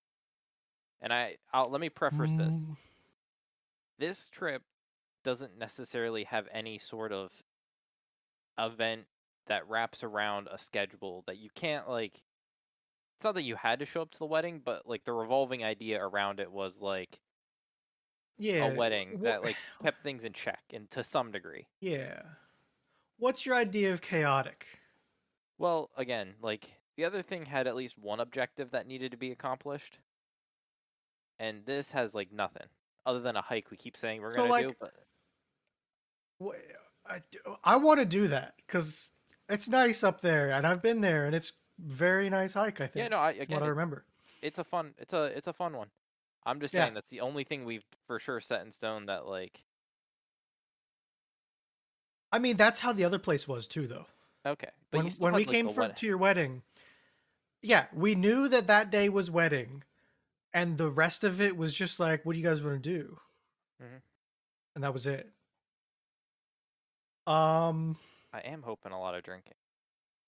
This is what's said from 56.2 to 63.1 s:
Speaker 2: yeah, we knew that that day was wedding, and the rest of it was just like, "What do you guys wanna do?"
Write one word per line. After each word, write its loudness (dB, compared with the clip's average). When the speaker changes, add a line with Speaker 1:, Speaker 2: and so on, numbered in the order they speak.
Speaker 2:
yeah, 6
we 4
knew 4
that 6
that 8
day 6
was 0
wedding, 2
and 2
the 2
rest 4
of 2
it 4
was -2
just -2
like, 2
"What 0
do -2
you -2
guys 4
wanna -2
do?" -6